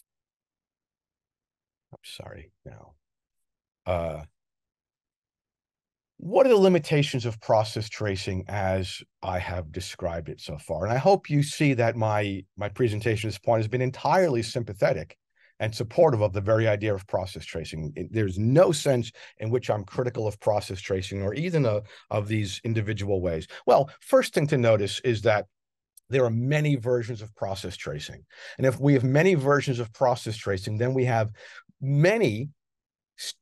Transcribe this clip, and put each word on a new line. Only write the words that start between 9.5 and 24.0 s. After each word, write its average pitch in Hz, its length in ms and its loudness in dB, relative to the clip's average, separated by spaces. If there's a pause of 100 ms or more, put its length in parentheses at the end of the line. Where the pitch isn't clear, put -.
described 85 580 -8
it 78 120 -14
so 76 160 -12
far? 80 260 -6
And 104 80 -2
I 123 60 2
hope 190 320 2
you 143 140 2
see 143 320 0
that 117 200 2
my, 104 480 0 (140)
my 101 120 -6
presentation 110 580 -2
at 104 60 -6
this - 60 -12
point 117 200 2
has 107 100 -2
been 123 100 -2
entirely 135 640 2
sympathetic 110 720 -4 (440)
and 110 160 -4
supportive 120 460 4
of 104 120 2
the 107 80 -2
very 110 260 4
idea 104 260 0
of 95 120 -6
process 92 400 -6
tracing. 78 500 -8
It, 85 160 -10
there's 98 280 -2
no 135 320 6
sense 131 400 0 (260)
in 110 140 -4
which 123 180 -2
I'm 107 140 -2
critical 117 440 -4
of 104 120 -6
process 101 420 -2
tracing 98 400 -4
or 98 140 -2
even 160 320 0
of, 104 160 0 (260)
of 107 180 -2
these 107 360 -2
individual 104 580 -2
ways. 82 260 -2 (200)
Well, 147 240 4 (100)